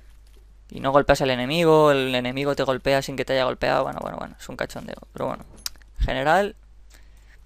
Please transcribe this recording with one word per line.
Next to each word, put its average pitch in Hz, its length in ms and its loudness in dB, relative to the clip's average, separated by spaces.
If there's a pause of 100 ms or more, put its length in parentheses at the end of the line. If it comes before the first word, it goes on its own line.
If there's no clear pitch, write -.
(680)
Y - 120 -14
no 135 120 0
golpeas 139 300 4
al 135 80 2
enemigo, 151 600 4
el 131 240 2
enemigo 131 400 -2
te 135 80 -2
golpea 135 400 0
sin 135 140 -10
que 127 80 -4
te - 80 -4
haya 131 120 2
golpeado. 127 380 0
Bueno, 143 200 -6
bueno, - 160 -8
bueno, - 200 -12
es - 100 -16
un 131 80 -14
cachondeo. - 580 -12
Pero 135 120 -6
bueno, 127 180 -10 (540)
en - 60 0
general, 151 500 0 (920)